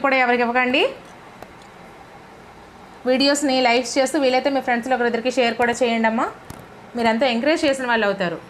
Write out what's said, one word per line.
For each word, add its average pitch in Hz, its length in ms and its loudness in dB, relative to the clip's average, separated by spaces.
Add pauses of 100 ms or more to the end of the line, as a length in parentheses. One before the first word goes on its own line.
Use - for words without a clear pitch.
కూడా 269 100 2
ఎవరికి 247 300 2
ఇవ్వకండి. 254 480 0 (2000)
వీడియోస్ని 269 640 2
లైక్స్ 240 300 0
చేస్తూ 269 260 0
వీలైతే 262 260 2
మీ 269 100 0
ఫ్రెండ్స్లో 254 360 -2
ఒకరిద్దరికి 233 340 -2
షేర్ 240 320 0
కూడా 240 100 0 (100)
చేయండి 226 300 0
అమ్మా. 254 140 -2 (720)
మీరంతా 233 300 2
ఎంకరేజ్ 285 380 0
చేసిన 269 220 0
వాళ్ళు 226 240 0
అవుతారు. 175 280 -4 (120)